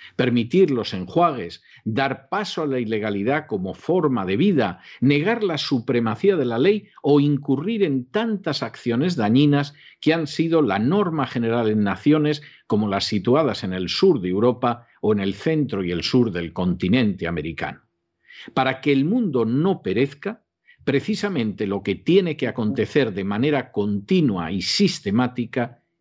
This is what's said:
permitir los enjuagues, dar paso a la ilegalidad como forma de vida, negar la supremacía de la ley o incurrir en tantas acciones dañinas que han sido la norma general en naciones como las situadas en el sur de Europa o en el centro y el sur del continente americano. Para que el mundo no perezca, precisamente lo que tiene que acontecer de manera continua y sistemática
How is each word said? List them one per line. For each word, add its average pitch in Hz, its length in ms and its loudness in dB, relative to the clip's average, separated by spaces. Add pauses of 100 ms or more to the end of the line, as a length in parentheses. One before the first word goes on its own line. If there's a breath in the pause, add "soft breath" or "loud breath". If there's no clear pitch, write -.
(180 loud breath)
permitir 123 520 2
los 120 240 -4
enjuagues, 107 680 -2 (220 soft breath)
dar 131 420 -2
paso 190 360 -4
a 151 40 -2
la 131 120 -2
ilegalidad 107 680 -2
como 92 260 -6
forma 143 520 -2
de 92 100 0
vida, 127 460 0 (180 loud breath)
negar 180 460 2
la 165 120 -2
supremacía 120 800 0
de 151 80 0
la 117 160 -2
ley 202 300 0 (120)
o 143 200 4
incurrir 147 640 0
en 135 280 -2
tantas 208 520 -2
acciones 123 520 -2
dañinas 143 600 2 (260 loud breath)
que 156 120 2
han 160 140 -2
sido 165 340 2
la 101 160 2
norma 160 480 0
general 117 440 0
en 107 140 2
naciones 147 580 2 (240 loud breath)
como 107 240 0
las 98 160 -2
situadas 117 580 0
en 98 80 -4
el 92 160 -4
sur 180 320 4
de 131 80 -4
Europa 120 600 0 (120)
o 107 140 0
en 104 60 0
el 98 140 -2
centro 135 520 -2
y 87 60 -2
el 87 120 -4
sur 120 280 2
del 85 200 -6
continente 90 760 0
americano. 80 540 -6 (720 loud breath)
Para 131 280 0
que 147 100 0
el 135 140 2
mundo 170 400 0
no 165 360 0
perezca, 143 600 -4 (400 soft breath)
precisamente 123 840 -2
lo 98 160 -2
que 98 140 -2
tiene 170 400 2
que 127 120 -4
acontecer 110 640 0
de 95 100 -4
manera 123 480 -2
continua 104 800 0
y 95 100 -4
sistemática 123 1200 -2 (200)